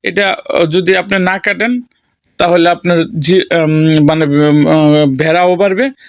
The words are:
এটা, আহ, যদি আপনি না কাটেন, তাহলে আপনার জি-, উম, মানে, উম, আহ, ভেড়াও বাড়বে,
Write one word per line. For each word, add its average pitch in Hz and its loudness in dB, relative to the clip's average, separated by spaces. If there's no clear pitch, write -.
এটা, 185 -2
আহ, - -2
যদি 180 -2
আপনি 190 -4
না 185 -2
কাটেন, 214 -4
তাহলে 175 2
আপনার 175 0
জি-, 165 0
উম, 156 2
মানে, 156 0
উম, 147 2
আহ, 151 2
ভেড়াও 160 0
বাড়বে, 196 0